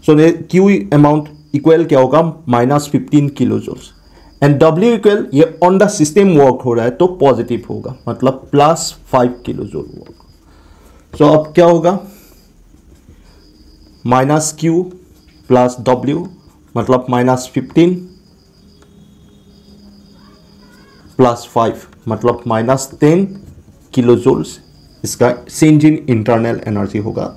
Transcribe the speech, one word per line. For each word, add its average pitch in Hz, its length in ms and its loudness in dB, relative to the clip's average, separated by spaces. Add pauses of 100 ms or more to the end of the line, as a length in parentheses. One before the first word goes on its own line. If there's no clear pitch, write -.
So 156 120 4
the 160 140 4 (220)
Q 185 100 2 (340)
amount 147 300 2 (300)
equal 160 300 2
क्या 143 120 2
होगा, 131 220 2 (320)
minus 135 400 0
fifteen 147 360 0 (100)
kilojoules 107 460 -4 (560)
and 143 200 2
W 185 360 2
equal 208 260 0 (100)
ये 147 120 4 (180)
on 185 180 2
the 202 120 4
system 190 440 2
work 131 280 2
हो 120 80 -2
रहा 113 120 -2
है 123 60 -2
तो 175 160 0 (140)
पॉजिटिव 120 480 0
होगा, 107 260 -12 (140)
मतलब - 420 -4
प्लस 151 420 0 (180)
फ़ाइव 123 240 0 (120)
kilojoule 98 520 -12
work। - 1200 -20
So 151 140 4
अब 156 220 0
क्या 175 100 4
होगा, 170 340 2 (2250)
minus 147 380 0 (120)
Q 165 100 0 (760)
plus 123 380 0
W 131 380 -2 (500)
मतलब 123 340 0
माइनस 123 440 -2
फिफ्टीन 165 420 0 (3250)
प्लस 120 360 2
फ़ाइव 113 280 -2 (260)
मतलब 117 400 -2
माइनस 117 420 -2 (120)
टेन 165 240 2 (680)
kilojoules, 120 540 2 (560)
इसका - 240 -2 (200)
change 156 380 2
in 156 120 4 (160)
internal 113 460 -2 (100)
energy 101 360 -4
होगा 113 200 -8 (120)